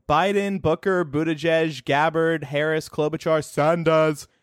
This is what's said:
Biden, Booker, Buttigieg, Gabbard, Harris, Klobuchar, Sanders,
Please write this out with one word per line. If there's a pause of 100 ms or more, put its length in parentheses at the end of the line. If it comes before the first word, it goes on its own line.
Biden,
Booker,
Buttigieg,
Gabbard,
Harris,
Klobuchar,
Sanders, (160)